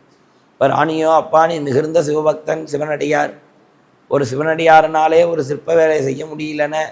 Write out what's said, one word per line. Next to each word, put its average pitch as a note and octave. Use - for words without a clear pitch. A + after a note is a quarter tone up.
இப்ப C3+
ராணியோ, D#3
"அப்பா, D#3
நீ E3+
மிகுந்த D#3
சிவபக்தன், D3+
சிவனடியார், D3
ஒரு C#3
சிவனடியாரனாலே D#3+
ஒரு D#3
சிற்ப C#3+
வேலையை D#3
செய்ய C3+
முடியலன்னு D3+